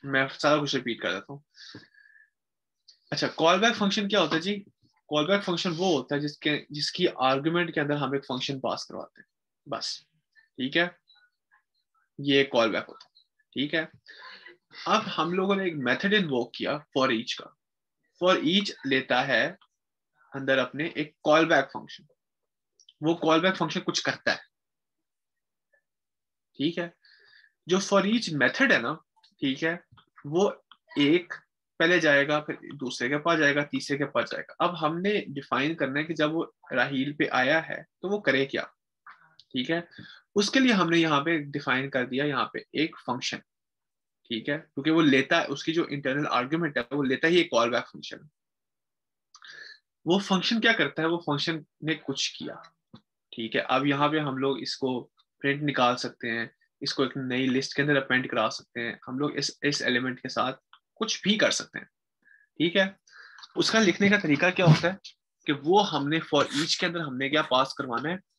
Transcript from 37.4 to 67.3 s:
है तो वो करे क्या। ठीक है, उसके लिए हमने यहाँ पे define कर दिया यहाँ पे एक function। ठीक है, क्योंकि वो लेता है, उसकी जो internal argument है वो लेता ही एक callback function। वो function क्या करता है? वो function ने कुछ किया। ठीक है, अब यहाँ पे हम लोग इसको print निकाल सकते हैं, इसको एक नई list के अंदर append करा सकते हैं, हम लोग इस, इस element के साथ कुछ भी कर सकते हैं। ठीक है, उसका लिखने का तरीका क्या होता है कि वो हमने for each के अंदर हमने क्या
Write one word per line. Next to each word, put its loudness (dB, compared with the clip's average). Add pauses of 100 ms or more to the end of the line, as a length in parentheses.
है -8 (200)
तो -6
वो 0
करे 2
क्या। -4 (800)
ठीक -4
है, -2 (480)
उसके 2
लिए 6
हमने 4
यहाँ 4
पे 0 (140)
define -2
कर -2
दिया -2
यहाँ -2
पे -10 (100)
एक -2
function। -6 (920)
ठीक -6
है, -2
क्योंकि -4
वो 6
लेता 6
है, -2
उसकी -4
जो 0
internal -2
argument -2
है -2
वो 0
लेता 0
ही 4
एक 2
callback 2
function। -16 (1800)
वो 2
function 0
क्या 4
करता -2
है? 2
वो 0 (100)
function -2 (180)
ने -2
कुछ -6 (100)
किया। -12 (720)
ठीक -6
है, 2
अब 0
यहाँ 2
पे 0
हम -4
लोग 0
इसको -4 (420)
print -2
निकाल 2
सकते -8
हैं, -4 (320)
इसको -2
एक -4
नई -2
list -2
के 0
अंदर 2
append 0
करा 2
सकते -10
हैं, -8
हम -6
लोग -2
इस, -6
इस 0
element -2
के -10
साथ -2 (420)
कुछ -4
भी 2
कर 4
सकते -6
हैं। -14 (720)
ठीक 0
है, 2 (600)
उसका 2
लिखने 4
का 6
तरीका 2
क्या 0
होता 0
है -4 (480)
कि 0
वो 2
हमने -2
for 2
each -2
के -2
अंदर -4
हमने -4
क्या 2